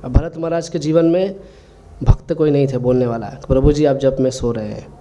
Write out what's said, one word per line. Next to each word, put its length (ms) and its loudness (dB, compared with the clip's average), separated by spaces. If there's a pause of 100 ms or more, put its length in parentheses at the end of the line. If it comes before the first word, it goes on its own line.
अब 80 -10
भरत 260 0
महाराज 320 -6
के 100 -6
जीवन 260 2
में 340 -2 (640)
भक्त 300 2
कोई 180 0
नहीं 160 2
थे 100 -4
बोलने 300 0
वाला, 200 -6
"प्रभु 440 2
जी 140 2
आप 120 2
जप 220 0
में 120 0
सो 200 -4
रहे 160 -6
हैं 340 -14